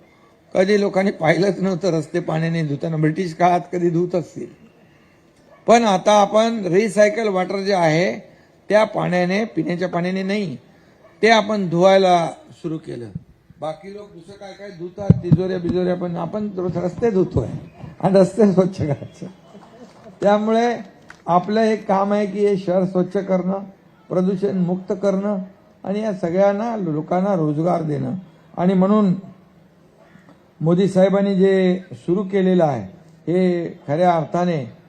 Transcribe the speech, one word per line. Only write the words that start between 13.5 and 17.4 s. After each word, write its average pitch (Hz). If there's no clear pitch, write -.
बाकी 196
लोक 202
दुसरं 175
काय 196
काय 196
धुतात, 185
तिजोऱ्या 180
बिजोऱ्या, 180
पण 175
आपण 202
रोज 180
रस्ते 180
धुतोय 160